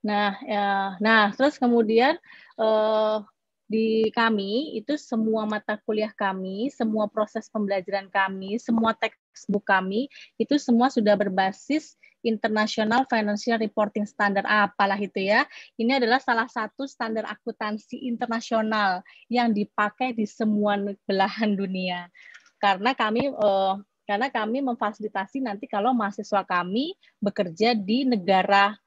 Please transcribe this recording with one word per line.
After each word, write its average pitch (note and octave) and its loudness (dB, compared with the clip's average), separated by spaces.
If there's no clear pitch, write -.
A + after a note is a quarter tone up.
Nah, G#3 0
ya, G3 -2
nah, G#3 6
terus C#4+ 0
kemudian, A#3 2
eh, G#3+ 2
di A3 2
kami, A3+ 0
itu C#4+ -4
semua A3 -2
mata G#3+ -4
kuliah G#3+ -2
kami, F#3+ -4
semua G#3+ -2
proses G#3+ -4
pembelajaran G3 -4
kami, F#3+ -2
semua A3+ 0
textbook - -6
kami, G3 0
itu C#4+ 0
semua B3 2
sudah G#3 4
berbasis G3 -2
International A3 0
Financial G#3+ 0
Reporting G#3+ -2
Standard, G3+ 0
apalah G3+ 2
itu G3 -4
ya. A3 2
Ini B3 2
adalah A#3+ 2
salah A#3 -2
satu A3+ -8
standar A3+ -6
akuntansi A3 -8
internasional A3 -2
yang A#3 2
dipakai G#3 -2
di A3 -2
semua G#3 0
ne-, G3+ -6
belahan G3+ 0
dunia. F#3 -4
Karena G3+ 2
kami, B3 0
eh, G3 2
karena G#3 -2
kami A#3 -2
memfasilitasi A3 -4
nanti G#3 -8
kalau A3+ 0
mahasiswa G#3 -2
kami F#3+ -2
bekerja G3+ 0
di A3 0
negara G3 2